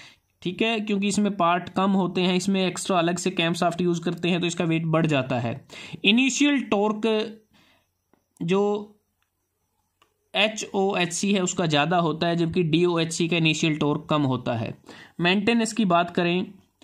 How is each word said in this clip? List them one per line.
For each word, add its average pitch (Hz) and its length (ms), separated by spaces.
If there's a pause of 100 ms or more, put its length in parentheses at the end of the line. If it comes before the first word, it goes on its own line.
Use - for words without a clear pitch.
(420)
ठीक 180 200
है, 226 180
क्योंकि 208 280
इसमें 202 280
पार्ट 175 320
कम 196 220
होते 185 300
हैं, 180 140
इसमें 190 320
एक्स्ट्रा 180 320
अलग 170 200
से 185 120
कैम 170 220
शाफ्ट 170 280
यूज़ 175 200
करते 165 280
हैं, 180 120
तो 175 60
इसका 165 180
वेट 165 220
बढ़ 160 200
जाता 135 320
है। 117 280 (380)
इनिशियल 262 560
टॉर्क 214 720 (1080)
जो 202 460 (1500)
एचओएचसी 196 1000
है, 202 80
उसका 180 260
ज़्यादा 151 300
होता 170 300
है, 170 100
जबकि 170 260
डीओएचसी 165 640
का 175 80
इनिशियल 160 400
टॉर्क 151 340
कम 151 120
होता 127 320
है। 110 240 (420)
मेंटेनेंस 214 520
की 226 120
बात 175 260
करें, 175 440 (300)